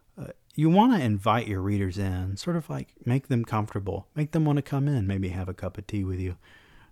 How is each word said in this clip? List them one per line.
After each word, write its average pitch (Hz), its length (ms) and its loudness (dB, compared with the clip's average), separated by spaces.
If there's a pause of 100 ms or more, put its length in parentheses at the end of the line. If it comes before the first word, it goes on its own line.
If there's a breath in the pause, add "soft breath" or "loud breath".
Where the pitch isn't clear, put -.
(180 soft breath)
uh, - 80 -12 (280)
you 156 140 2
wanna 214 300 6
invite 110 480 2
your 95 160 -2
readers 98 340 0
in, 95 400 -2
sort 175 200 -2
of 160 120 -6
like 139 200 -8 (180)
make 127 220 0
them 117 160 0
comfortable, 101 680 -4
make 151 180 -4
them 160 120 2
wanna 147 160 2
come 139 280 -2
in, 120 180 0
maybe 95 220 0
have 92 200 -6
a 92 60 -6
cup - 240 -8
of 101 80 -12
tea 101 180 -4
with 92 140 -4
you. 92 180 -4 (560 soft breath)